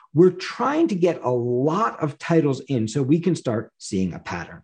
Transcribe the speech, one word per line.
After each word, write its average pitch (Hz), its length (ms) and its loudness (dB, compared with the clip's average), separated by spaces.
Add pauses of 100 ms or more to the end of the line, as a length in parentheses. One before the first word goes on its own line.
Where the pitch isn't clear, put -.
(120)
We're 175 200 8
trying 285 560 -2
to 202 80 -2
get 170 260 0
a 123 80 -2
lot 127 720 0
of 143 160 -4
titles 160 440 2
in 110 260 -2
so 143 120 -2
we 143 200 2
can 170 160 0
start 113 420 -4
seeing 92 340 -2
a - 60 -12
pattern. 87 460 -10